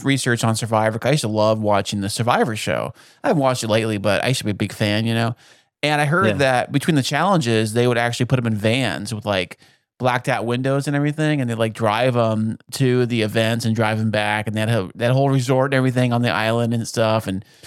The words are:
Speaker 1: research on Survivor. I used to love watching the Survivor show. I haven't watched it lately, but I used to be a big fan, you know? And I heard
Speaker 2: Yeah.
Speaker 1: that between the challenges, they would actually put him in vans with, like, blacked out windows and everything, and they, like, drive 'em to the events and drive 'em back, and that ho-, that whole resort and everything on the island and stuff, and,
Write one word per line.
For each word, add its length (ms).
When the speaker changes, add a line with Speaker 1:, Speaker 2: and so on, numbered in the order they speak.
Speaker 1:
research 420
on 120
Survivor. 460
I 80
used 100
to 80
love 320
watching 400
the 80
Survivor 480
show. 360
I 60
haven't 140
watched 220
it 40
lately, 300
but 260
I 40
used 100
to 60
be 80
a 20
big 180
fan, 320
you 100
know? 220
And 180
I 60
heard 200
Speaker 2:
Yeah. 120
Speaker 1:
that 340
between 220
the 80
challenges, 720
they 120
would 120
actually 280
put 120
him 80
in 80
vans 600
with, 100
like, 340
blacked 320
out 160
windows 400
and 100
everything, 460
and 60
they, 60
like, 200
drive 420
'em 400
to 340
the 160
events 440
and 100
drive 220
'em 120
back, 360
and 100
that 140
ho-, 240
that 180
whole 160
resort 380
and 80
everything 380
on 100
the 80
island 440
and 140
stuff, 380
and, 180